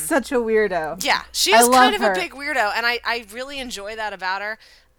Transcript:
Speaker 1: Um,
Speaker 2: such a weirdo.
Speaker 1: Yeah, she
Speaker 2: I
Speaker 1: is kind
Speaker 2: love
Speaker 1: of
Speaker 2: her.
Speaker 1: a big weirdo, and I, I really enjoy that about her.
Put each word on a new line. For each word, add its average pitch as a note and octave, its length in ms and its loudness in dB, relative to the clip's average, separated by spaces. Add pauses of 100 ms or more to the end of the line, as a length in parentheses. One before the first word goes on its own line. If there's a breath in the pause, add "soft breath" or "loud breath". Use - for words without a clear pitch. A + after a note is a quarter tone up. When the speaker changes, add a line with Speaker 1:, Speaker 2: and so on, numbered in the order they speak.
Speaker 1:
Um, - 60 -8
Speaker 2:
such C#4+ 260 -2
a - 60 -2
weirdo. F#3+ 680 0
Speaker 1:
Yeah, A#3 160 0 (100)
she - 220 0
Speaker 2:
I A3+ 60 8
Speaker 1:
is A#3+ 100 6
kind B3+ 40 4
Speaker 2:
love C4 200 6
Speaker 1:
of G4+ 80 -2
Speaker 2:
her. G#3+ 100 2
Speaker 1:
a F#3 40 0
big F4+ 180 -4
weirdo, C4 420 -2
and A3+ 100 -2
I, A#3+ 200 0
I A#3 260 -4
really C4+ 280 -10
enjoy G#3+ 360 -10
that G#3+ 160 -8
about F#3+ 300 -6
her. G#3+ 180 -8 (400 soft breath)